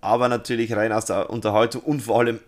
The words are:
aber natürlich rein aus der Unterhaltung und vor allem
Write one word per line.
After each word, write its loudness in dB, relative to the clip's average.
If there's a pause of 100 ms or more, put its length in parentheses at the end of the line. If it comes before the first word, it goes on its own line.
aber 2
natürlich -2
rein 0
aus 0
der -2
Unterhaltung 0
und -2
vor 2
allem 0